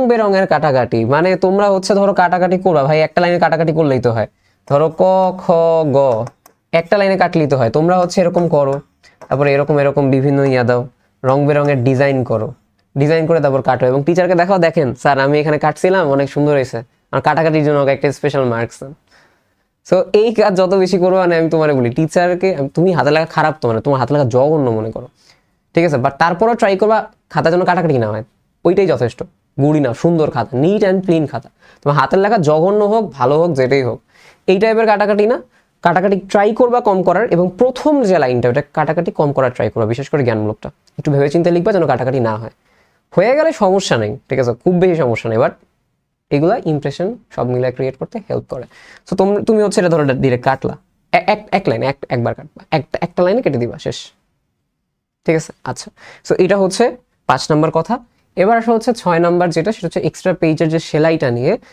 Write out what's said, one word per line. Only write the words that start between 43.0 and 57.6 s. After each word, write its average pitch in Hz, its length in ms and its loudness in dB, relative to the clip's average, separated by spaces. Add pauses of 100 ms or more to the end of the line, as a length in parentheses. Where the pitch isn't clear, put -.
হয়ে 208 200 2
গেলে 320 160 2
সমস্যা 190 500 0
নেই, 104 100 -4 (160)
ঠিক 131 140 -4
আছে, 120 100 0 (100)
খুব 180 200 0
বেশি 180 200 2
সমস্যা 120 280 -2
নেই, 110 80 0
but 156 140 0 (800)
এগুলা 170 340 0
ইমপ্রেশন 156 440 -4 (260)
সব 131 180 -4
মিলে 123 200 -2
ক্রিয়েট 131 280 -6
করতে 165 160 -12 (140)
হেল্প 123 220 -6
করে। 135 120 -12 (440)
So - 80 -4
তোম-, 196 280 0
তুমি 214 180 2
হচ্ছে 196 180 0
এটা 175 80 2
ধরো 160 160 2
ডাইরেক্ট 131 400 0
কাটলা, 131 300 -2 (380)
এ-, 180 140 0
এক, 208 140 -2 (120)
এক 190 160 -2
লাইন, 117 140 -2
এক, 135 140 -4 (120)
একবার 117 260 -2
কাটবা, - 260 -20 (100)
একটা, 156 260 -6 (100)
একটা 180 160 -6
লাইনে 208 200 0
কেটে 143 160 -2
দিবা, 117 200 -6
শেষ, 131 200 -8 (1300)
ঠিক 160 120 0
আছে? - 160 -6 (120)
আচ্ছা, - 240 -10 (400)
so - 40 0 (120)
এটা 196 120 2
হচ্ছে 190 280 0 (420)
পাঁচ 135 240 -2
নাম্বার 160 200 2